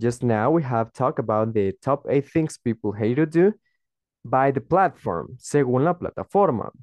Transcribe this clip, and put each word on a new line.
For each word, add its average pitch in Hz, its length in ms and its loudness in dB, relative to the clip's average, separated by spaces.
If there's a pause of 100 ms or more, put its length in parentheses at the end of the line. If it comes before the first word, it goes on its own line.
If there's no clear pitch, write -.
just 120 220 -2
now 117 280 2
we 165 120 2
have 117 300 -2
talked 131 260 -2
about 110 340 0
the 98 280 0
top 139 280 -2
eight 139 240 0
things 160 260 -2
people 107 340 -4
hate 110 240 -2
to 156 100 2
do 170 280 2 (680)
by 131 300 2
the 131 80 -4
platform, 127 800 -2
según 131 460 0
la 175 140 0
plataforma, - 720 -2 (120)